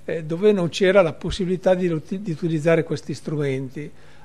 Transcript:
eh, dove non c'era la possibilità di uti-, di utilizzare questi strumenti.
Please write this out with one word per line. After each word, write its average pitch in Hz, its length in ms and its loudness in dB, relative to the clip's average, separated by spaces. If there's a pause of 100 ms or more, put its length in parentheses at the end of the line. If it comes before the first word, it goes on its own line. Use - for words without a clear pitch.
eh, 165 180 -6
dove 170 300 2
non 175 160 2
c'era 190 320 4
la 160 140 2
possibilità 185 600 0
di 180 120 0
uti-, 165 340 -4
di 190 120 -6
utilizzare 160 500 2
questi 156 320 -6
strumenti. 143 760 -6 (340)